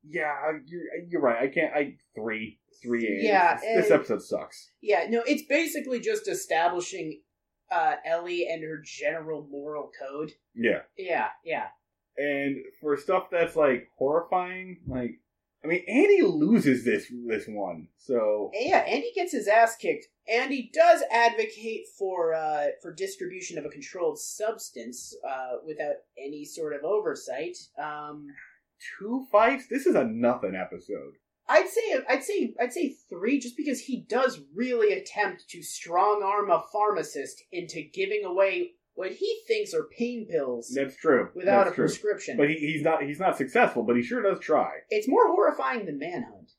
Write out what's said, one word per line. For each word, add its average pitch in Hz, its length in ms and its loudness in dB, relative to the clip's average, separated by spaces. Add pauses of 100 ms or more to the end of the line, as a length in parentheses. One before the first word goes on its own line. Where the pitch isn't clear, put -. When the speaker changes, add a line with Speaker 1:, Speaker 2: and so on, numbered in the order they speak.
Speaker 1:
Yeah, 151 260 -4 (320)
you're, 170 180 -12 (260)
you're 170 120 -2
right. 120 220 2
I 139 60 0
can't, 151 260 0
I, 143 220 -2 (180)
three, 110 460 -8 (220)
three 117 240 0
A's. 107 180 -2
Speaker 2:
Yeah, 185 300 6
Speaker 1:
This, - 80 -8
this 220 280 2
Speaker 2:
and 160 100 8
Speaker 1:
episode 117 220 -4
sucks. - 480 -8 (100)
Speaker 2:
Yeah, 196 280 2
no, 233 180 0
it's 294 160 2
basically 277 580 -2
just 208 280 -2
establishing, 175 920 -2 (520)
uh, 160 320 2
Ellie 175 460 -2
and 160 120 -6
her 156 220 -8
general 151 680 -6
moral 143 480 -8
code. 143 340 -8 (220)
Speaker 1:
Yeah. 113 280 0 (140)
Speaker 2:
Yeah, 165 320 -2 (160)
yeah. 135 220 -4 (500)
Speaker 1:
And 139 420 -2 (220)
for 147 160 0
stuff 185 340 0
that's, 170 260 0
like, 135 320 2 (100)
horrifying, 180 880 -2
like, 127 340 -6 (420)
I - 40 -8
mean, 175 200 0
Andy 349 360 6
loses 156 640 6
this, 107 260 0 (140)
this 107 200 -2
one, 92 420 -6 (100)
so 107 560 0
Speaker 2:
Yeah, 277 240 2
Andy 466 360 0
gets 359 180 -2
his 214 140 -4
ass 226 300 6
kicked. 160 300 -4 (200)
Andy 247 460 -2
does 330 380 8
advocate 220 720 2 (160)
for, 175 360 0
uh, 151 340 0 (120)
for 165 140 -14
distribution 185 640 -8
of 147 80 -10
a - 20 -8
controlled 147 500 -4
substance, - 960 -8 (140)
uh, 131 280 -6 (100)
without 147 300 -4 (200)
any 147 300 -12
sort 156 280 -8
of 143 100 -8
oversight. 170 760 -4 (200)
Um, 147 500 -10 (680)
Speaker 1:
Two 247 320 -4
fights? 233 380 4
This 269 160 -4
is 349 120 6
a 135 80 4
nothing 117 500 0
episode. 90 580 -8 (340)
Speaker 2:
I'd 339 220 4
say, 466 120 0 (280)
I'd 262 160 0
say, 339 340 -2
I'd 247 140 -2
say 349 220 -4 (160)
three, 208 280 -2
just - 180 -8
because 285 240 -4
he - 280 -10
does 240 320 0 (140)
really 220 400 2
attempt 190 560 -6
to 170 120 -16
strong 196 600 0
arm 202 260 0
a 165 120 4 (100)
pharmacist 185 680 -2 (100)
into 170 300 -10
giving 196 420 -4
away 180 460 0 (240)
what 185 180 -8
he 440 360 -4
thinks 208 260 -2
are 156 140 -2 (100)
pain 233 320 -4
pills 123 440 -4
Speaker 1:
That's 135 220 -2
true. 123 380 4
Speaker 2:
without 196 300 6
Speaker 1:
That's 175 80 2
Speaker 2:
a - 20 -8
Speaker 1:
true. - 120 2
Speaker 2:
prescription. - 500 -2
Speaker 1:
But 147 140 6
he, 156 60 0
he's 151 260 -2
not, 156 200 2
he's 147 160 -6
not 180 180 2
successful, 143 460 2
but 120 140 4
he 120 60 4
sure 233 200 -4
does 190 180 2
try. - 300 2 (200)
Speaker 2:
It's 214 180 0
more 415 180 6
horrifying 285 600 2
than 143 120 -8
Manhunt. - 600 -10